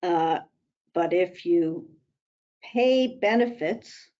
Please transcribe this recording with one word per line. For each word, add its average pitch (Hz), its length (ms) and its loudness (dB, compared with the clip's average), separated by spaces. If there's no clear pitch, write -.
Uh, 165 360 0
but 170 200 0
if 180 320 -2
you 170 440 0
pay 254 580 0
benefits 233 880 -2